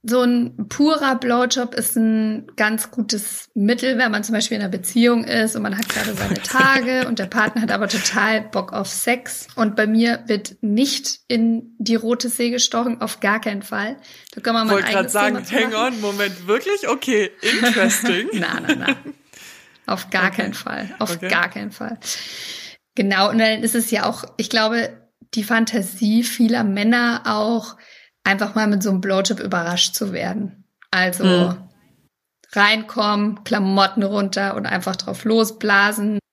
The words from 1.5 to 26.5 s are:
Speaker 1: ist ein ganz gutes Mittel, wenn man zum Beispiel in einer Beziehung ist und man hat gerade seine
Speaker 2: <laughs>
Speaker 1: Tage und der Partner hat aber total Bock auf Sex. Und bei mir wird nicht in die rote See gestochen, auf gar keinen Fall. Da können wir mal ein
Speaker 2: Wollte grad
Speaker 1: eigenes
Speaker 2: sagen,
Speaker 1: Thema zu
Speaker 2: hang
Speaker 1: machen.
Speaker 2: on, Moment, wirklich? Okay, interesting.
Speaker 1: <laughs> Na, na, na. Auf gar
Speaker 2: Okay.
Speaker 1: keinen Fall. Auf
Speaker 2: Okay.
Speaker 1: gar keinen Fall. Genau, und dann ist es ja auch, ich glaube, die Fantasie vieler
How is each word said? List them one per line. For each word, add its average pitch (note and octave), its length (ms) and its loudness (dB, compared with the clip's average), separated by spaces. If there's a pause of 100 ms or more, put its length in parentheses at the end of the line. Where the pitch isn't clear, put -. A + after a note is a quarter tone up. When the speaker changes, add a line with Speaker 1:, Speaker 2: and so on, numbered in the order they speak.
Speaker 1:
ist - 240 -2
ein A3 580 0
ganz A3 360 -2
gutes - 640 -6
Mittel, A#3 440 2
wenn B3 140 2
man G#3 120 -2
zum A3+ 100 -4
Beispiel A3 220 0
in G#3 60 -4
einer F#3+ 100 -4
Beziehung A#3 540 2
ist A3+ 320 0
und G#3+ 40 -2
man G3+ 160 -2
hat A3+ 120 -6
gerade G#3+ 240 -2
seine G3 220 -2
Speaker 2:
<laughs> - 80 -6
Speaker 1:
Tage C4 640 4
und A#3 120 -2
der F#3+ 60 -2
Partner G#3+ 380 0
hat G3+ 80 0
aber G3+ 180 0
total G#3+ 520 0
Bock G3 300 -6
auf G3+ 160 -4
Sex. - 680 -4
Und G#3+ 200 0
bei G#3+ 120 2
mir A#3 400 2
wird G3+ 340 -2
nicht A3+ 640 0
in A3+ 520 0
die A3+ 160 0
rote A#3+ 340 -2
See A#3+ 200 -2
gestochen, A#3+ 520 -2
auf G#3+ 180 -6
gar G#3+ 220 2
keinen G3+ 220 -4
Fall. A3 340 -6 (360)
Da - 80 -12
können A3+ 140 0
wir A3+ 100 2
mal A3 60 -2
ein G3+ 40 4
Speaker 2:
Wollte G3 120 2
grad G#3+ 100 0
Speaker 1:
eigenes - 160 0
Speaker 2:
sagen, G#3 220 2
Speaker 1:
Thema - 100 -6
zu - 100 -6
Speaker 2:
hang A3+ 160 2
Speaker 1:
machen. A#3 240 0
Speaker 2:
on, A3 60 -6
Moment, G3+ 460 -4
wirklich? F#4 400 0
Okay, A#3 440 0 (100)
interesting. A3+ 880 2
Speaker 1:
<laughs> G#4+ 40 -6
Na, F#3+ 320 -2
na, D#4 100 2
na. - 200 -2 (880)
Auf - 260 -6
gar F#3+ 160 2
Speaker 2:
Okay. G3 160 -2
Speaker 1:
keinen G3+ 100 -4
Fall. - 360 -8 (100)
Auf F#3 180 -4
Speaker 2:
Okay. F#3 120 -8
Speaker 1:
gar F3 200 2
keinen G#3 220 -10
Fall. A3 260 -10 (1000)
Genau, G3 360 2
und A3+ 80 2
dann A3 240 2
ist A3+ 120 0
es A3+ 160 0
ja G#3 140 0
auch, - 180 -4 (140)
ich A3 120 -4
glaube, A3+ 480 0 (360)
die G#3+ 100 -2
Fantasie A3+ 800 2
vieler A#3 400 2